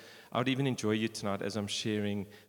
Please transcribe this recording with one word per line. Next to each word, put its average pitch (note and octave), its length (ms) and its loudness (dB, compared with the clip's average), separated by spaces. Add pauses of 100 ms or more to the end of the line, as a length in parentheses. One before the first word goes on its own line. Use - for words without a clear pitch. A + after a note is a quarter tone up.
(320)
I - 80 2
would B2+ 80 2
even C3+ 180 2
enjoy A2+ 260 2
you A2 160 4
tonight G2+ 360 -2
as G2+ 120 -2
I'm G2+ 120 0
sharing, G#2 580 0 (240)